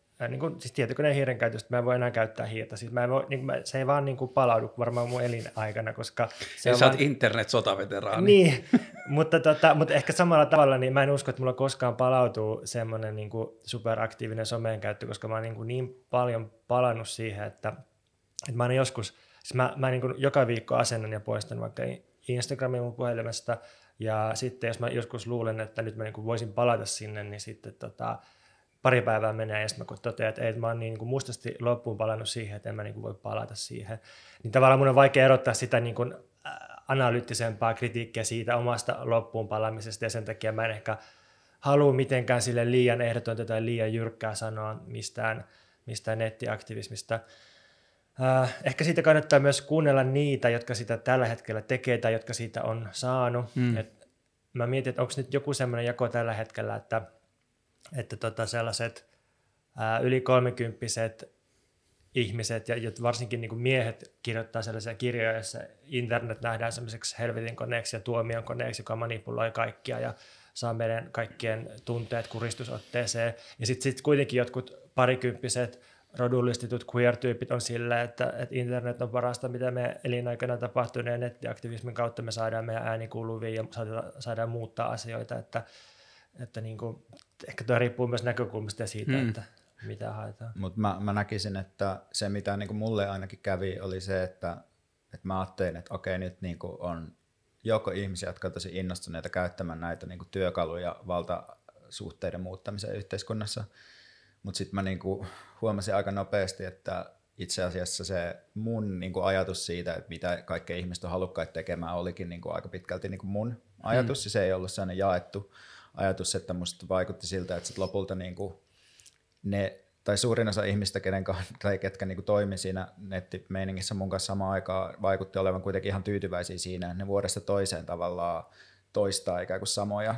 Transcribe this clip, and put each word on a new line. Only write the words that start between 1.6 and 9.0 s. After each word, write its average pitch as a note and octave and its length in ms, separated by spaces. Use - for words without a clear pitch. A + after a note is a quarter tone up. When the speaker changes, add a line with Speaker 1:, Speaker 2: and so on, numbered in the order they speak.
Speaker 1:
mä B2 60
en A#2+ 80
voi B2 100
enää B2 160
käyttää A2+ 340
hiirtä. A2 300
Siis A2+ 160
mä A#2+ 120
en B2 60
voi, C3 200
niin B2+ 100
kuin C3 60
mä, C3 180
se - 140
ei C3 100
vaan C#3+ 180
niin C3 120
kuin B2+ 120
palaudu A#2 480
varmaan A#2+ 320
mun B2 120
elinaikana, A2 720
koska... - 360
Se - 120
Speaker 2:
Eli A#2+ 40
Speaker 1:
on A#2+ 60
Speaker 2:
sä B2+ 60
oot C3 80
Speaker 1:
vaan C#3 100
Speaker 2:
internet-sotaveteraani. G#2 1200
Speaker 1:
Niin, F#3 400
<laughs> - 220